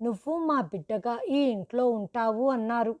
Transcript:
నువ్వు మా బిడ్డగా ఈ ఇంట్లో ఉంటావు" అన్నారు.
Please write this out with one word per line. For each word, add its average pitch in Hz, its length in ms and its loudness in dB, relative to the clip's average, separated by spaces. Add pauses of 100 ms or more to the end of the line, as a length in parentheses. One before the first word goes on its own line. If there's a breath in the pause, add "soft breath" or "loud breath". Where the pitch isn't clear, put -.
నువ్వు 240 360 -2
మా 302 240 2
బిడ్డగా 208 580 -4 (100)
ఈ 277 80 2
ఇంట్లో 247 520 2
ఉంటావు" 226 600 0
అన్నారు. 233 500 0